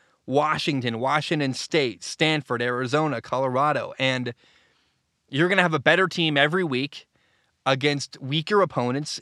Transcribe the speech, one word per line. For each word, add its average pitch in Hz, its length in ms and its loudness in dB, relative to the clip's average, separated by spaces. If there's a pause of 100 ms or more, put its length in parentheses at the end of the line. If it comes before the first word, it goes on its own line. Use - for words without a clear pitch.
(260)
Washington, 139 720 0
Washington 143 540 0
State, 135 500 -2
Stanford, 151 580 -2
Arizona, 127 600 0
Colorado, 131 800 0
and 131 340 0 (960)
you're 156 200 2
gonna 190 120 4
have 165 140 2
a 143 40 -2
better 170 280 4
team 160 300 0
every 156 260 4
week 135 420 -4 (600)
against 139 520 0
weaker 160 420 0
opponents. 139 600 -2